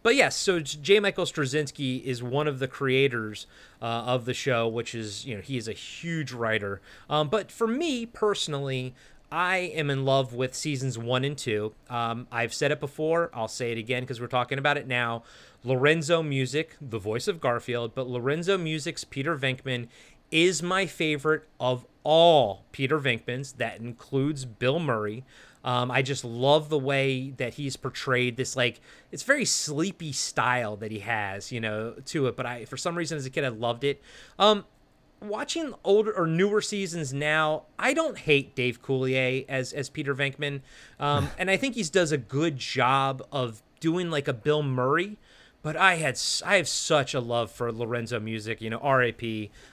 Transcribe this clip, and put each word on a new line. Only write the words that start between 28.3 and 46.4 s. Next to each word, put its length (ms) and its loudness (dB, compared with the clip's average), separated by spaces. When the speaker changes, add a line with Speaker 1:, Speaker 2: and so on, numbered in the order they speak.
Speaker 1:
this, 200 -4
like, 240 0
it's 140 -12
very 200 2
sleepy 680 -2
style 640 0
that 160 -8
he 80 -8
has, 500 -4
you 100 -4
know, 360 -4
to 220 0
it. 80 -4
But 100 -6
I, 180 -8
for 120 -12
some 200 -4
reason 220 -4
as 80 -8
a 40 -10
kid, 140 -2
I 40 0
loved 340 -2
it. 180 0
Um, 260 6
watching 640 -6
older 340 4
or 120 2
newer 320 4
seasons 520 -4
now, 520 2
I 140 2
don't 220 0
hate 380 2
Dave 260 -2
Coulier 680 0
as, 240 -4
as 180 -6
Peter 240 -4
Venkman. 460 -4
Um, 340 2
Speaker 2:
<laughs> 40 -8
Speaker 1:
and 120 0
I 60 4
think 180 -2
he 80 -2
does 300 2
a 60 2
good 400 -2
job 760 0
of 280 -4
doing, 280 0
like, 200 -2
a 40 2
Bill 300 0
Murray. 560 0
But 160 -6
I 200 6
had 180 0
s-, 320 -2